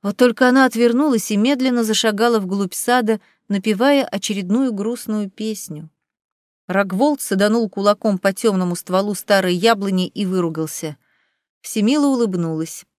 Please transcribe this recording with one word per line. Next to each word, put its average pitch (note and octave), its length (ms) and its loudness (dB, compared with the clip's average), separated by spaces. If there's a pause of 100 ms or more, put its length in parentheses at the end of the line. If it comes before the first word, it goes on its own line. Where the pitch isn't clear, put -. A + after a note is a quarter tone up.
вот G3+ 140 -4
только B3 320 4
она C4 160 6
отвернулась A#3+ 640 2
и G#3+ 60 0
медленно B3 480 0
зашагала A3 560 0
вглубь F#3+ 320 -4
сада, A3+ 480 0 (280)
напевая A3 560 2
очередную G3+ 680 -2
грустную G#3+ 560 -6
песню. F#3+ 640 -10 (760)
Рогволд G3 540 0
саданул G#3 480 0
кулаком G3+ 500 0
по G3 140 0
тёмному F#3 440 0
стволу G3 380 -2
старой F#3 400 2
яблони G3 540 0
и - 160 -6
выругался. E3 720 -4 (640)
Всемила C4 460 0
улыбнулась. F3 800 -2 (120)